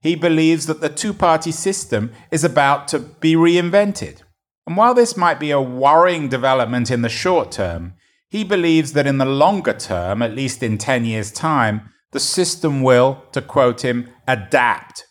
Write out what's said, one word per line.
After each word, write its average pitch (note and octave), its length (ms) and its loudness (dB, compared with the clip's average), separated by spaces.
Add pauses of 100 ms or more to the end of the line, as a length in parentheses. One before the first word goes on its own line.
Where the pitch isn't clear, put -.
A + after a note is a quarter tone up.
he E3 140 0
believes D#3+ 500 2
that D#3 160 -6
the D3+ 80 -2
two-party E3+ 600 -2
system B2 600 -4 (200)
is D#3 120 -2
about C#3+ 440 2
to D#3 100 -4
be D#3+ 380 -2
reinvented. E3+ 880 0 (420)
And E3 100 -8
while A#3 200 4
this A#3 200 2
might F3 240 0
be D3+ 120 -4
a C#3+ 100 2
worrying D3 680 4
development B2 640 0
in A#2+ 140 -2
the A#2 40 -2
short D#3+ 440 -2
term, F2 420 -6 (340)
he G#3+ 160 -6
believes E3 500 0
that C#3+ 120 0
in C#3 140 0
the C3 60 2
longer D3 480 0
term, F#2+ 500 -4
at A2 100 -4
least C3 300 -6
in G#2+ 160 -2
ten B2 260 -2
years' A2 260 -4
time, A2+ 600 -2 (220)
the C#3 60 -4
system E3 640 -2
will, C3 400 4 (100)
to C3+ 120 -6
quote B2 420 0
him, B2 240 -4 (180)
"adapt." A#2+ 840 -2